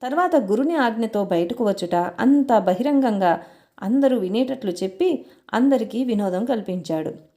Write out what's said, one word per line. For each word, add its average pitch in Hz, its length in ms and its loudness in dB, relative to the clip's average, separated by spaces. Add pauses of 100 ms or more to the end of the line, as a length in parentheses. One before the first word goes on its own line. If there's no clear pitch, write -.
తర్వాత 339 340 0
గురుని 262 400 0
ఆజ్ఞతో 226 500 0
బయటకు 175 420 -2
వచ్చుట, 180 280 -2
అంతా 240 640 2
బహిరంగంగా 196 840 2 (400)
అందరూ 254 360 2
వినేటట్లు 220 540 -2
చెప్పి 190 540 -2 (280)
అందరికీ 233 500 0
వినోదం 202 420 -2
కల్పించాడు. 180 680 -4 (240)